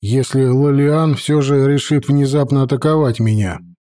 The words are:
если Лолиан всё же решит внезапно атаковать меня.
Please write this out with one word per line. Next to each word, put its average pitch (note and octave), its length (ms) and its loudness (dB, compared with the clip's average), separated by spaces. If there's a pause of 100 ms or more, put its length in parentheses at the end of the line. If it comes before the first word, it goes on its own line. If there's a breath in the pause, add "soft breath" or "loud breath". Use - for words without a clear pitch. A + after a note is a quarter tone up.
если C3 440 0
Лолиан C#3+ 680 2
всё D3+ 260 -2
же C#3 260 2
решит C#3+ 400 0
внезапно C#3 560 0
атаковать C#3+ 560 0
меня. G#2 400 -2 (280)